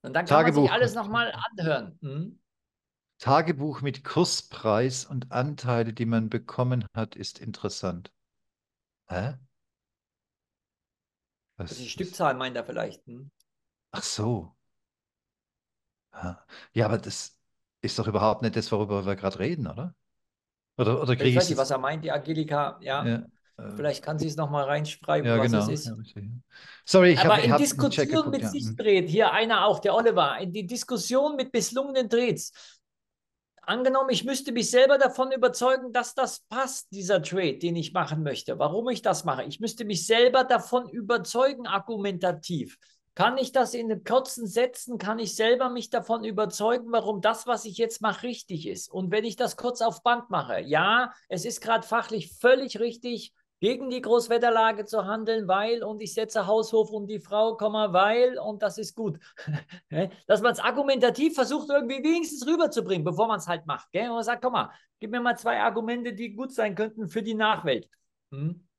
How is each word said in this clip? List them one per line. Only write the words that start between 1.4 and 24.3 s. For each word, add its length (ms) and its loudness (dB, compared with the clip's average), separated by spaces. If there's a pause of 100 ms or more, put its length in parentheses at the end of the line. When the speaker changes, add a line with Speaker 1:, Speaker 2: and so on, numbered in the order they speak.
Speaker 1:
anhören. 500 -4
Mhm. 380 -8 (800)
Speaker 2:
Tagebuch 640 2
mit 220 -6
Kurspreis 1000 0
und 260 -8
Anteile, 600 -2
die 140 -2
man 220 0
bekommen 560 -2 (100)
hat, 200 -6
ist 240 -12
interessant. 720 -8 (1000)
Hä? 280 -6 (2250)
Was 140 -10
Speaker 1:
Also 120 -14
die 60 -12
Speaker 2:
ist 20 -12
Speaker 1:
Stückzahl 420 -2
meint 220 -6
er 100 -6
vielleicht, 400 -8
hm? 260 -18 (600)
Speaker 2:
Ach 120 -8
so. 520 -4 (1600)
Ja. 320 -10 (280)
Ja, 120 2
aber 120 2
das 400 -10 (440)
ist 180 -4
doch 80 -2
überhaupt 340 2
nicht 140 -2
das, 160 -2
worüber 340 0
wir 100 -2
grad 240 -4
reden, 280 -4
oder? 280 -10 (840)
Oder, 240 2
oder 120 2
Speaker 1:
Ich 80 0
Speaker 2:
krieg 140 6
Speaker 1:
weiß 80 6
Speaker 2:
ich's 60 0
Speaker 1:
nicht, 80 0
was 120 0
Speaker 2:
jetzt 20 0
Speaker 1:
er 60 0
meint, 260 -4
die 80 -4
Angelika, 720 -4
ja. 240 -4
Speaker 2:
Ja, 200 -2 (320)
äh, 180 -14
Speaker 1:
Vielleicht 280 -4
kann 160 -4
sie's 160 -4